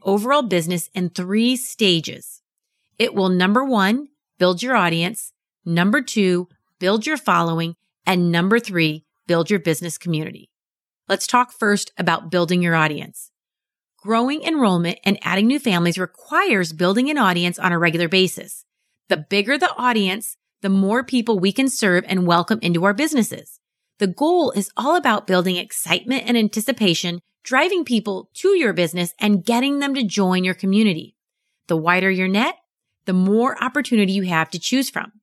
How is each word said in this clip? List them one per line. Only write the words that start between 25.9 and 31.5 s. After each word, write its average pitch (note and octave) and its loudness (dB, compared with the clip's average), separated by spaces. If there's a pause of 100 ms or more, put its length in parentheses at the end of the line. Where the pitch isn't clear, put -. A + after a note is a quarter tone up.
and A#3+ 0
anticipation, G#3 -2 (240)
driving E4+ 0
people G#3 -2
to - 0
your E4 2
business F3 -2
and G#3 2
getting C4+ 0
them C#4 -4
to C#4 -2
join F#3 0
your F#3 0
community. G3 0 (520)